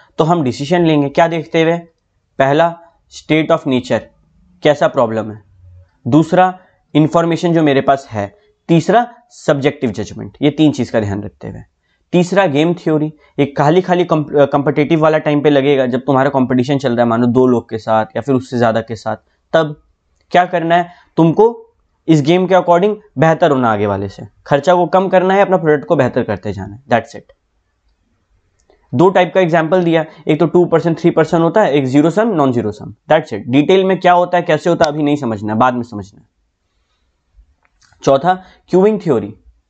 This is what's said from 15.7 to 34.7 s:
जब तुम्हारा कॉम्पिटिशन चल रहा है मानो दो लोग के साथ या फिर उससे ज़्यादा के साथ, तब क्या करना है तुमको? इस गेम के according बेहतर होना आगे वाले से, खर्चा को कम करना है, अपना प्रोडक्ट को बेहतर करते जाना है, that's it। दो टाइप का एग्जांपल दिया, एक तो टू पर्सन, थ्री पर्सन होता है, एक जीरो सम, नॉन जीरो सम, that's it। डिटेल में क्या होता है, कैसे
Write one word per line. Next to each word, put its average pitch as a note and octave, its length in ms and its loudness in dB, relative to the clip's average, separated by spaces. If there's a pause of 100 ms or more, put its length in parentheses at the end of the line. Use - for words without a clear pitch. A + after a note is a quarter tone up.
जब B2 140 -2
तुम्हारा C3+ 300 0
कॉम्पिटिशन B2+ 480 0
चल C3 140 -2
रहा A#2+ 120 0
है A2 40 0
मानो A#2 180 0
दो B2 200 2
लोग A#2+ 240 -2
के A2+ 80 -8
साथ A2 280 -2
या - 160 -8
फिर C3+ 120 -2
उससे B2+ 240 -4
ज़्यादा A2+ 220 0
के A2+ 160 -10
साथ, A2 200 -8 (360)
तब D#3 300 -2 (480)
क्या F3+ 140 2
करना E3+ 300 -2
है F3 140 0 (280)
तुमको? F#3 460 2 (460)
इस D3+ 140 4
गेम F3 240 2
के F3+ 80 0
according F3+ 420 2 (220)
बेहतर D#3+ 320 2
होना B2+ 220 0
आगे G#2 140 -2
वाले G2 220 -4
से, - 140 -16 (240)
खर्चा D3 280 0
को F3 120 2
कम F#3 220 0
करना F#3 260 2
है, G3 80 2
अपना F#3 140 2
प्रोडक्ट D3+ 300 0
को E3+ 100 0
बेहतर B2+ 260 0
करते G#2+ 300 -6
जाना G2 220 -12
है, B2 100 -20
that's A#2 320 -4
it। - 60 -18 (1700)
दो E3 160 4
टाइप D3 240 0
का F#3+ 60 2
एग्जांपल E3+ 440 0
दिया, E3 200 0 (240)
एक D#3 120 -2
तो F3 60 2
टू F3 180 2
पर्सन, E3 300 0
थ्री E3+ 160 0
पर्सन E3 320 0
होता E3+ 200 2
है, D#3+ 100 0
एक C#3 140 0
जीरो D3 240 2
सम, G#3 180 0
नॉन C#3+ 240 0
जीरो G#2+ 200 -4
सम, - 220 -18 (160)
that's D#3 220 0
it। G2+ 140 -8
डिटेल D3 380 2
में F#3 160 0
क्या F3+ 120 4
होता F3+ 240 2
है, F3 60 0
कैसे D#3+ 280 -2